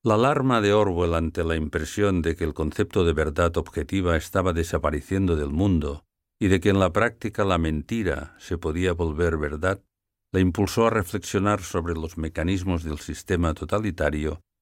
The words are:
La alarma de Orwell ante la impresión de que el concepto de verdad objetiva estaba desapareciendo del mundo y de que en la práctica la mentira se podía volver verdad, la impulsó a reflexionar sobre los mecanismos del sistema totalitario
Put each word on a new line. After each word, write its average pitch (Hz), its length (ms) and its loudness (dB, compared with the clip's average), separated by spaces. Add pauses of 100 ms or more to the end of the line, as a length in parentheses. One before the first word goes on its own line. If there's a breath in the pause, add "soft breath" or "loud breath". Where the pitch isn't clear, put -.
La 110 120 4
alarma 127 480 4
de 101 100 4
Orwell 90 400 4
ante 82 320 0
la 82 120 0
impresión 82 680 0
de 80 140 0
que 85 80 -4
el 78 100 -4
concepto 87 500 0
de 82 80 4
verdad 78 460 0
objetiva 85 580 -2
estaba 90 380 0
desapareciendo 80 800 0
del 71 140 -2
mundo 78 560 0 (320)
y - 100 0
de 92 120 4
que 104 100 4
en 98 80 4
la 92 120 4
práctica 107 540 0
la 90 140 2
mentira 78 800 -2
se - 180 -8
podía 85 380 -2
volver 80 420 0
verdad, 76 460 -4 (500)
la 95 80 2
impulsó 95 460 2
a 113 40 4
reflexionar 104 720 -2
sobre 85 320 -4
los 80 240 -6
mecanismos 85 680 -2
del 76 160 -6
sistema 85 540 -2
totalitario 78 880 -2 (220)